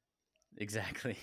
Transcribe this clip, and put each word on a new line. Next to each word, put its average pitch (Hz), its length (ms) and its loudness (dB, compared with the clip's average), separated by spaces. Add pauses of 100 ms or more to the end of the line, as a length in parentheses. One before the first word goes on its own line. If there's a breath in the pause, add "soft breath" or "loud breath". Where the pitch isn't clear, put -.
(560)
exactly. 104 680 0